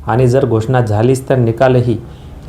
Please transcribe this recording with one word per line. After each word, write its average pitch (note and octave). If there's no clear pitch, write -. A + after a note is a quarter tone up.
आणि A#2+
जर C3+
घोषणा A#2
झालीच A#2
तर C3+
निकालही B2